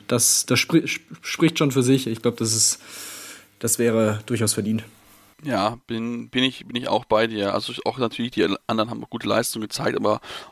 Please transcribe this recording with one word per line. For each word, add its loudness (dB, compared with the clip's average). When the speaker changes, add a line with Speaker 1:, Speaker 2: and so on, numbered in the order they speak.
Speaker 1:
das, 2
das 2
spri-, 2
sp-, -4
spricht 0
schon 2
für 4
sich. 4
Ich -4
glaub, 0
das 0
ist, 2
das 0
wäre 4
durchaus 0
verdient. 0
Speaker 2:
Ja, 0
bin, -6
bin 0
ich, -4
bin -4
ich -4
auch 0
bei 4
dir. 0
Also -2
auch -2
natürlich, -2
die 2
anderen 0
haben -8
auch -14
gute -8
Leistung 0
gezeigt, -4
aber 2